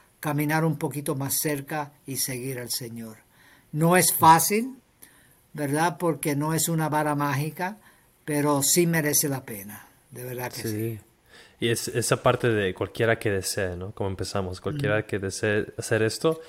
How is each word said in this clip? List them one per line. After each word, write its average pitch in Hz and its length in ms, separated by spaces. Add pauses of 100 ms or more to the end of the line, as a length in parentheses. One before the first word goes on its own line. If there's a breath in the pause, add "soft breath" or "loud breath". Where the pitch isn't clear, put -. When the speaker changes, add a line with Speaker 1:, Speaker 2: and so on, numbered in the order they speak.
(200 soft breath)
Speaker 1:
caminar 151 460
un 160 120
poquito 147 380
más 135 240
cerca 147 520 (140)
y 135 120
seguir 127 420
al 120 100
Señor". 113 480 (560 soft breath)
No 165 240
es - 160
fácil, 185 600 (800 soft breath)
¿verdad? 151 460
Porque 156 360
no 151 180
es 160 160
una 160 200
vara 151 260
mágica, 151 640 (480 soft breath)
pero 147 380
sí 175 240
merece 156 420
la 131 160
pena, 104 420 (240)
de 123 120
verdad 123 300
que 113 120
sí. 107 160
Speaker 2:
Sí. 113 180 (600 loud breath)
Y 117 100
es, 113 200
esa 120 340
parte 123 260
de 101 240
cualquiera 113 460
que 110 120
desee, 95 440
¿no? 92 180
Como 101 160
empezamos, 92 520
cualquiera 104 360
Speaker 1:
Ujú. 107 100
Speaker 2:
que 104 120
desee 104 480 (100)
hacer 110 260
esto, 160 460